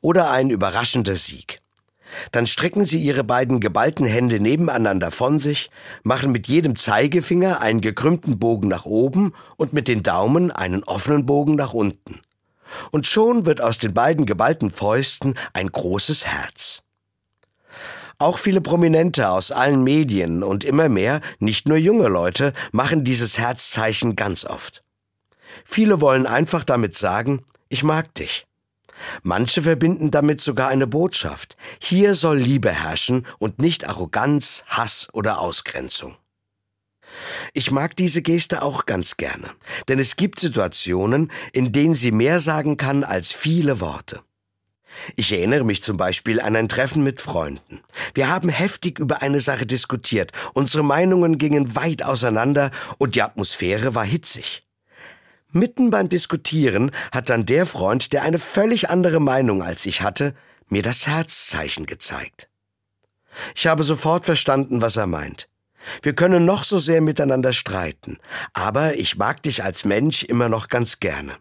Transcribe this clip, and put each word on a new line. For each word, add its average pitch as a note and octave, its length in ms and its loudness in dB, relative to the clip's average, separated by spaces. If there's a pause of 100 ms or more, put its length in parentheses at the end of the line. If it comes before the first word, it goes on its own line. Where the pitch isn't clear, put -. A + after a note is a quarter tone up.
oder E3 300 4
ein C3 180 2
überraschender G2+ 640 0
Sieg. - 440 -6 (720)
Dann A#2 160 2
strecken G3+ 380 0
sie D#3+ 140 0
ihre C#3 240 0
beiden B2 360 2
geballten G#2+ 460 2
Hände A#2 340 2
nebeneinander A2 720 2
von C#3 280 2
sich, C#3+ 300 -2 (340)
machen C3 280 0
mit A#2 160 -2
jedem C#3+ 280 2
Zeigefinger D#3+ 880 2
einen A2 200 2
gekrümmten B2 580 0
Bogen A2 280 0
nach F#2 180 -2
oben C3 480 2 (240)
und D3 160 -2
mit C3+ 140 0
den A2 160 0
Daumen A#2+ 480 2
einen F#2 320 -4
offenen C3 420 0
Bogen C#3+ 300 2
nach C#3+ 180 -2
unten. - 480 -4 (720)
Und D3+ 140 -2
schon A3+ 400 4
wird D3+ 160 2
aus A#2 160 2
den G#2+ 160 -2
beiden C#3 320 2
geballten G#2+ 460 0
Fäusten B2+ 640 0 (180)
ein F#2+ 180 -4
großes G2 540 0
Herz. - 580 -4 (1400)
Auch E3+ 200 2
viele F#3+ 220 2
Prominente D#3+ 680 4
aus F#2+ 220 2
allen C3+ 320 4
Medien G2+ 600 2
und G2 200 -2
immer D3 260 4
mehr, A#2 320 2 (180)
nicht A2 280 0
nur D#3 100 4
junge F#3 300 4
Leute, F#2 440 0 (200)
machen C#3+ 320 0
dieses A#2+ 340 0
Herzzeichen A2+ 800 0
ganz G2+ 280 -2
oft. - 400 -10 (800)
Viele G#3 380 4
wollen C3 240 6
einfach C3 380 0
damit A#2 320 0
sagen, A#2 480 0 (260)
"Ich - 140 -4
mag D#3 320 0
dich." - 320 -8 (760)
Manche A2 380 0
verbinden D#3+ 500 2
damit D3 300 2
sogar C3 280 0
eine C3+ 180 2
Botschaft. A#2 680 -4 (240)
Hier G3 360 4
soll D#3 220 2
Liebe A#2+ 340 2
herrschen E2 540 -2 (120)
und G#2+ 220 -4
nicht E3 280 0
Arroganz, B2 800 -2
Hass - 460 0
oder G#2+ 260 -2
Ausgrenzung. C2 760 -6 (1400)
Ich B2+ 180 -4
mag C#3 240 0
diese E3+ 260 0
Geste E3 400 0
auch C#3+ 240 -4
ganz F#2 320 -2
gerne, - 320 -8 (380)
denn C3 120 0
es - 160 0
gibt F#3+ 240 -2
Situationen, A2 920 0 (200)
in B2+ 200 0
denen D3 240 4
sie A#2+ 160 2
mehr C3 280 2
sagen D3+ 380 0
kann C#3 260 0
als F#2 280 -2
viele D3+ 480 0
Worte. D2+ 420 -8 (920)
Ich G#2 160 -2
erinnere A2 320 2
mich G#2+ 200 0
zum G2+ 140 -4
Beispiel F#2+ 440 0
an G#2+ 140 0
ein A2 140 2
Treffen C3+ 340 0
mit C3+ 180 -2
Freunden. D#2 600 -8 (320)
Wir C3+ 160 0
haben F3 200 0
heftig D#3+ 500 -4
über D3 220 -2
eine C#3 200 0
Sache B2+ 240 -2
diskutiert, A2+ 640 -2 (220)
unsere C#3 300 0
Meinungen E3 540 4
gingen C#3+ 380 0
weit D3+ 280 -2
auseinander B2+ 680 0 (260)
und C3+ 180 -2
die A#2+ 60 2
Atmosphäre G#2 720 -2
war A2+ 100 0
hitzig. - 600 -6 (840)
Mitten A#3+ 380 2
beim G3 200 0
Diskutieren C#3+ 840 0 (200)
hat B2+ 180 -4
dann A2+ 160 2
der D3 200 2
Freund, G#2+ 480 -2
der - 100 0
eine D#3+ 160 0
völlig G#3+ 500 0
andere F3 300 2
Meinung B2+ 440 2
als E2+ 220 -4
ich F#2+ 160 -4
hatte, C3+ 340 -2 (320)
mir G#2 160 0
das - 240 0
Herzzeichen E2 760 -2
gezeigt. - 640 -8 (1080)
Ich - 120 0
habe D#3+ 160 2
sofort D#3 420 0
verstanden, C3+ 560 0
was A2+ 160 0
er G#2 100 -2
meint. D2 400 -8 (540)
Wir D3 120 -2
können F3 300 4
noch F#3+ 200 2
so G3 160 2
sehr D#3+ 220 2
miteinander C3+ 520 0
streiten, - 640 -6 (360)
aber C3 420 0
ich - 220 -4
mag G#2 260 -2
dich A#2+ 200 -4
als F#2+ 220 -4
Mensch A#2 380 0
immer A#2+ 260 0
noch A2+ 180 -2
ganz A#2+ 320 -2
gerne. C#2+ 420 -6